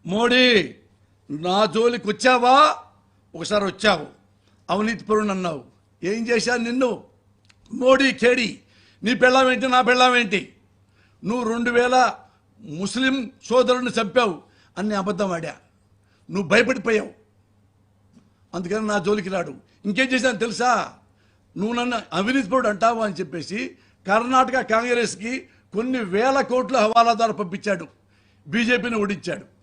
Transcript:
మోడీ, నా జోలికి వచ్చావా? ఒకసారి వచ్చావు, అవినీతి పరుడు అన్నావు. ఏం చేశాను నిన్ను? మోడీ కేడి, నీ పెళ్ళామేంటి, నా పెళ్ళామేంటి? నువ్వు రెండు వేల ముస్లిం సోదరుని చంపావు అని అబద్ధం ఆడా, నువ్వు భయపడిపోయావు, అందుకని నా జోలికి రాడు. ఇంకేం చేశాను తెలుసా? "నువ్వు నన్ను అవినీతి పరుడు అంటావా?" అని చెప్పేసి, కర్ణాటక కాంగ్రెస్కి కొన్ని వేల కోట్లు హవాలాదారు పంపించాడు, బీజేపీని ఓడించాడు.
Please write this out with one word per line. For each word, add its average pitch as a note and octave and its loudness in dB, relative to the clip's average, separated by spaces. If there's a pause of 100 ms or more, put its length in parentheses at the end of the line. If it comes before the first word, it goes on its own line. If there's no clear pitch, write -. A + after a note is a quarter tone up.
మోడీ, A#3 2 (560)
నా F3+ 0
జోలికి A3 0
వచ్చావా? B3+ 4 (580)
ఒకసారి G3+ -2
వచ్చావు, F#3 0 (640)
అవినీతి G#3+ -2
పరుడు G#3+ 0
అన్నావు. F3 -6 (400)
ఏం A3 -4
చేశాను A#3 -2
నిన్ను? A#3+ -2 (680)
మోడీ C4 2
కేడి, A#3 0 (420)
నీ A3 0
పెళ్ళామేంటి, B3+ 4
నా B3+ 4
పెళ్ళామేంటి? A#3+ 2 (680)
నువ్వు A3+ -2
రెండు A#3+ -2
వేల B3 4 (460)
ముస్లిం A3+ -2 (140)
సోదరుని B3 2
చంపావు A3 0 (360)
అని G#3 -4
అబద్ధం G3 -4
ఆడా, D#3+ -8 (720)
నువ్వు F3 -4
భయపడిపోయావు, A3+ 0 (1400)
అందుకని F#3+ -4
నా G#3 0
జోలికి F#3+ -2
రాడు. F3 -6 (300)
ఇంకేం G#3 0
చేశాను B3 0
తెలుసా? A3 0 (640)
"నువ్వు G#3+ -4
నన్ను A#3+ -2 (120)
అవినీతి G#3 -2
పరుడు B3 2
అంటావా?" A3+ 0
అని G3+ -4
చెప్పేసి, F3+ -10 (300)
కర్ణాటక B3 2
కాంగ్రెస్కి A#3 -2 (240)
కొన్ని B3 -4
వేల A#3 0
కోట్లు B3+ -2
హవాలాదారు A3+ 2
పంపించాడు, F#3 -6 (600)
బీజేపీని A#3 0
ఓడించాడు. G3 -6 (180)